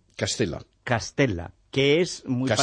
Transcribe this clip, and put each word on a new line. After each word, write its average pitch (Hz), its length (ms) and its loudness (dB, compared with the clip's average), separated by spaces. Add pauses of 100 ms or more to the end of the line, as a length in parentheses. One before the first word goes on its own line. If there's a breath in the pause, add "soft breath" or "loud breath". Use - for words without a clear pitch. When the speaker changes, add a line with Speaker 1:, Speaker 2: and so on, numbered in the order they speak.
(180)
Speaker 1:
Castella. 104 420 -2 (240)
Speaker 2:
Castella, 110 720 -2 (180)
que 139 300 4
es - 240 -4
muy 131 240 -2
pare-, 147 140 4